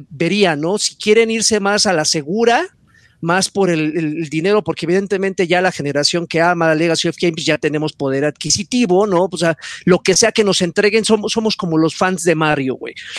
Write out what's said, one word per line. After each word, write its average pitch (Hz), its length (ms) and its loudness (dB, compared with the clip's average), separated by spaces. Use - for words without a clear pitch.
verían, 170 520 0
¿no? 180 160 0
Si - 180 -6
quieren 226 360 2
irse 220 280 0
más 202 280 0
a 196 40 2
la 156 140 0
segura, 220 580 0
más 180 300 0
por 196 220 0
el, 156 260 0
el, 156 240 -2
el 156 80 -8
dinero, 185 340 0
porque 165 220 -6
evidentemente 190 640 0
ya 175 120 2
la 185 120 2
generación 147 560 -2
que 160 120 -2
ama 165 360 2
Legacy 165 320 0
of 160 120 -2
Kain, 170 140 0
pues 160 140 -8
ya 151 100 2
tenemos 151 360 -2
poder 135 320 -2
adquisitivo, 190 840 0
¿no? 185 240 2
O 180 60 -10
sea, 165 200 -2
lo 180 180 4
que 185 120 2
sea 220 160 2
que 220 120 2
nos 190 180 0
entreguen, 202 420 0
somos, 220 280 0
somos 220 240 -2
como 160 240 -2
los 160 160 2
fans 185 280 -2
de 170 120 2
Mario, 147 400 0
güey. 123 180 -14